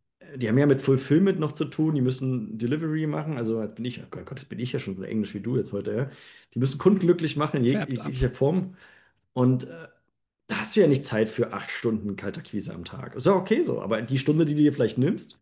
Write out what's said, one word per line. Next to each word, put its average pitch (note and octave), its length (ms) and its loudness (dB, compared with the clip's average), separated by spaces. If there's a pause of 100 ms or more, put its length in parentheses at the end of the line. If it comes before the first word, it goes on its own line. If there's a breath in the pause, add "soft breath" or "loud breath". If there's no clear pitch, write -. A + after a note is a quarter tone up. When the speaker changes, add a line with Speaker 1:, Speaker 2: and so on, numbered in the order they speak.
(180)
Speaker 1:
äh, - 180 -18
die B2 120 -2
haben A2+ 100 4
ja C#3+ 80 6
mit C3+ 140 6
Fulfillment D3+ 580 4
noch D3+ 140 -2
zu D#3 140 -4
tun, D#3 280 -2
die C#3+ 60 0
müssen B2+ 580 -2
Delivery D#3 480 -2
machen, D3+ 300 -4
also A2+ 260 -2
jetzt - 140 -8
bin A2+ 80 -8
ich, B2 180 -8
oh - 80 -16
Gott, - 300 -14
jetzt - 80 -20
bin - 100 -10
ich B2+ 140 -6
ja - 80 -2
schon F#2+ 160 -8
so F#2+ 80 -10
englisch G#2+ 300 -4
wie G#2 60 -6
du A#2 160 -2
jetzt - 160 -2
heute, G2 220 -4
ja. C#3 160 -2 (440 loud breath)
Die - 40 -4
müssen C3 200 0
Kunden F#3+ 200 6
glücklich E3+ 380 2
machen D3 220 0
in B2 60 2
jeg-, B2+ 120 4
Speaker 2:
Färbt - 160 -2
ab. - 140 -6
Speaker 1:
jeglicher B2+ 240 0
Form. F3+ 440 0 (600 loud breath)
Und, B2+ 340 4
äh, - 200 -16 (600)
da G3 80 -4
hast G3+ 180 -2
du G#3+ 60 6
ja E3+ 80 8
nicht C#3 160 2
Zeit A2 240 0
für A2+ 240 -2
acht G2 180 -8
Stunden G2+ 460 -4
Kaltakquise G2 580 -8
am E2+ 100 -12
Tag. - 300 -14
Ist B2+ 120 0
ja G3 80 6
okay G3+ 280 2
so, - 180 -2
aber G#2+ 220 -2
die B2+ 160 0
Stunde, D3+ 260 4
die D3 120 0
du D3 60 4
dir D3 100 6
vielleicht B2+ 260 0
nimmst, D#3 440 -2